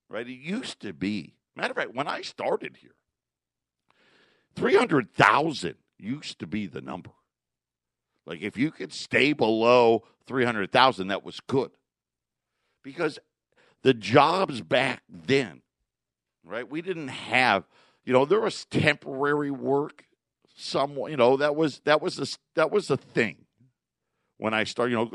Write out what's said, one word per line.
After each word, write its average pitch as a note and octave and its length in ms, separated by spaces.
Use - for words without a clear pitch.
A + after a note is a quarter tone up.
right? A2+ 180
It B2 60
used C#3 520
to G#2 100
be, F2+ 400
matter A3 140
of - 60
fact, A2+ 160
when C3+ 140
I A3 140
started - 580
here, - 160
three A#3+ 220
hundred D#3 340
thousand A2 640
used C3+ 400
to G2+ 80
be G2+ 200
the C#2+ 120
number. C2+ 320
Like, E2 140
if G2+ 160
you C#3+ 160
could - 220
stay C3 400
below A#2 680
three B2 200
hundred A2 260
thousand, A#2+ 380
that F#2+ 160
was - 160
good. B2 300
Because D3+ 380
the C3 120
jobs C#3 680
back B2+ 480
then, F2+ 520
right, G#2+ 240
we D3+ 120
didn't E3 280
have, A#2 560
you B2+ 80
know, B2+ 100
there F3 160
was - 240
temporary D3 880
work, C#3 540
somewhat, D3 560
you D3+ 60
know, B2 180
that D3 220
was, D#3 260
that D3+ 180
was F3+ 140
the, C#3 220
that D#3+ 160
was G#3 160
the C#3+ 80
thing A2 480
when G#2+ 160
I A2 100
started, A#2+ 280
you A#2+ 60
know, A2+ 180